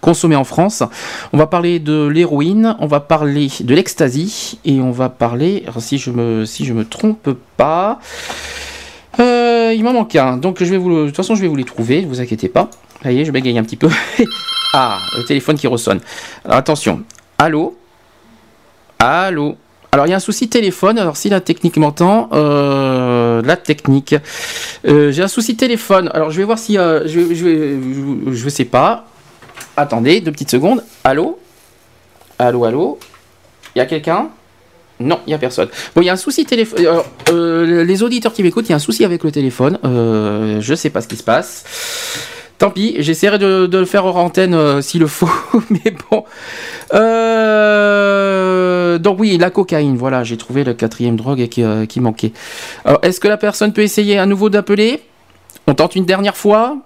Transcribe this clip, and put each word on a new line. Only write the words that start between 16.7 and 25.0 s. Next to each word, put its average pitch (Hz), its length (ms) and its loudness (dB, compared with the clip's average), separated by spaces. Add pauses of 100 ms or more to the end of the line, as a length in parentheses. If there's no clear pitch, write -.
Allô ? 156 400 0 (1200)
Allô ? 151 580 0 (340)
Alors, 143 160 4
il 170 40 0
y - 20 2
a 190 40 0
un 190 40 0
souci 214 260 -4
de 226 40 -8
téléphone. 214 480 0
Alors, 165 180 -2
si - 140 -2
la 190 100 2
technique 170 380 0
m'entend, 175 560 2
euh, 131 1080 2
la 147 140 2
technique. 139 580 0 (720)
Euh, 147 260 6